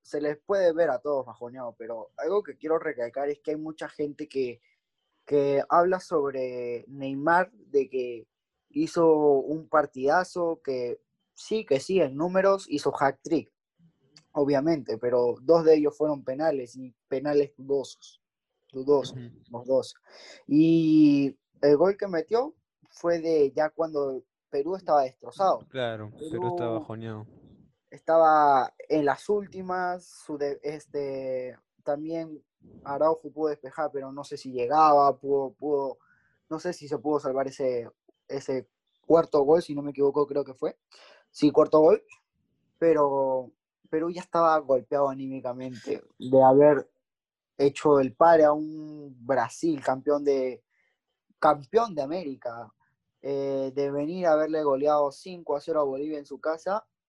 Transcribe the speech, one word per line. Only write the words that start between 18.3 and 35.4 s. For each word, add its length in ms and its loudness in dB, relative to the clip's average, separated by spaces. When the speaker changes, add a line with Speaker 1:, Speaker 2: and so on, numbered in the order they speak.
Speaker 1:
dudosos, 460 0
Speaker 2:
Ujú. 320 -18
Speaker 1:
los 160 -14
dos. 280 0
Y 880 4
el 160 6
gol 220 2
que 80 -6
metió 480 -4
fue 320 -4
de 320 2
ya 180 0
cuando 520 -4
Perú 280 -4
estaba 260 2
destrozado. 680 -4
Speaker 2:
Claro, 420 -8
Perú 380 -8
estaba 80 -6
Speaker 1:
Perú 240 -4
Speaker 2:
bajoneado. 460 -12
Speaker 1:
estaba 840 4
en 160 0
las 240 -2
últimas, 760 -6
su 320 -14
de-, 240 -6
este, 960 -8
también 580 -8
Araujo 480 -2
pudo 160 -4
despejar, 440 -6
pero 200 -10
no 100 -12
sé 140 -14
si 160 -14
llegaba, 680 4
pudo, 360 -2